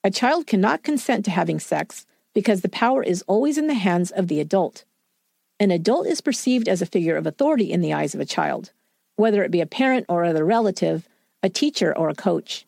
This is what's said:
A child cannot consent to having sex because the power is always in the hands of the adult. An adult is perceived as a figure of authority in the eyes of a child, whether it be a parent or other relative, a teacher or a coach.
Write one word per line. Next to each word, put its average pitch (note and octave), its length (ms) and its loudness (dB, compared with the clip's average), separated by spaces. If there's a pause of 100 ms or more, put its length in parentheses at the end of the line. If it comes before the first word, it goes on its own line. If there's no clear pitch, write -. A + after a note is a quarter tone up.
A G3 80 2
child C#4+ 340 0
cannot G#3+ 380 2
consent C4 420 -2
to G3 60 -2
having E3 280 -2
sex - 460 -6 (300)
because G3+ 260 2
the - 80 -2
power B3+ 320 0
is F3+ 240 -2
always C#4 320 2
in D4+ 80 0
the D4+ 80 0
hands F3+ 380 0
of F#3+ 160 -2
the D3+ 120 -2
adult. D#3 460 -2 (760)
An G3+ 120 4
adult G3 360 0
is E4+ 120 -2
perceived B3 480 0
as F3+ 140 0
a F#3 120 -2
figure E3 220 0
of D#3 120 -2
authority C4+ 440 0
in F3+ 80 0
the D#3 140 0
eyes D3+ 220 -4
of - 40 -8
a - 60 -4
child, - 460 -4 (440)
whether G#3 280 2
it - 80 -2
be E3+ 100 2
a D#3+ 60 -2
parent C4 420 0
or F3 160 2
other D#3+ 180 2
relative, F#3 640 0 (340)
a F#3+ 60 0
teacher G3 480 0
or D#3+ 140 0
a - 60 -4
coach. - 520 -4